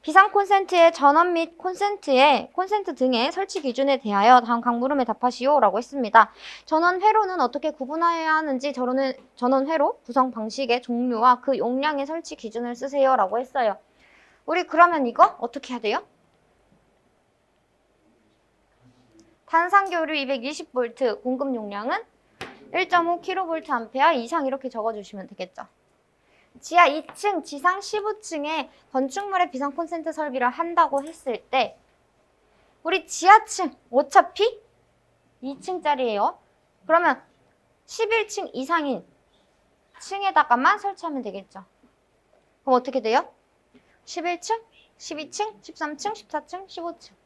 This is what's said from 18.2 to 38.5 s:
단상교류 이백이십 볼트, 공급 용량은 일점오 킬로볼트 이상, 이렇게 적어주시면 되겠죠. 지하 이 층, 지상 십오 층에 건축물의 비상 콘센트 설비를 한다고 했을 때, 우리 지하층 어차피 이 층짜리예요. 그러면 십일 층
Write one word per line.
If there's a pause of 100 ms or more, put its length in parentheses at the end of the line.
단상교류
이백이십
볼트,
공급
용량은 (680)
일점오
킬로볼트 (460)
이상,
이렇게
적어주시면
되겠죠. (920)
지하
이 (100)
층,
지상
십오
층에 (220)
건축물의
비상
콘센트
설비를
한다고
했을
때, (1080)
우리
지하층 (160)
어차피 (800)
이
층짜리예요. (480)
그러면 (640)
십일
층